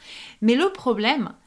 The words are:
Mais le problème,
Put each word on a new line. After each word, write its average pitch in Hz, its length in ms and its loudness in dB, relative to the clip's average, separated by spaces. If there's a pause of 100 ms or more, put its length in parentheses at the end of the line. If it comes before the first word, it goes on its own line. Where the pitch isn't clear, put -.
(400)
Mais 226 140 4
le 349 160 2
problème, 240 640 -2 (140)